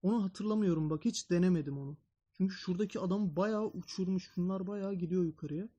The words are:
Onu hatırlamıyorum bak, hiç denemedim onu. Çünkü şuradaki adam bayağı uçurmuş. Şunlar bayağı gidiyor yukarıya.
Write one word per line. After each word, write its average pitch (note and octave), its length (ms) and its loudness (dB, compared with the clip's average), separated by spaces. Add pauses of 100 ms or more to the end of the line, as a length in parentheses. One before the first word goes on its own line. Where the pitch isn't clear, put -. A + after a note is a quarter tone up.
Onu G#3 220 4
hatırlamıyorum G3 640 2
bak, D#3 140 -2
hiç - 260 0
denemedim E3+ 480 4
onu. C#3 180 -8 (360)
Çünkü F#3+ 220 0
şuradaki G3 460 -4
adam F#3 360 0
bayağı G#3+ 300 0
uçurmuş. F#3 680 -4
Şunlar F#3 320 -2
bayağı G3 280 -4
gidiyor F3 300 0
yukarıya. D#3 440 -6 (100)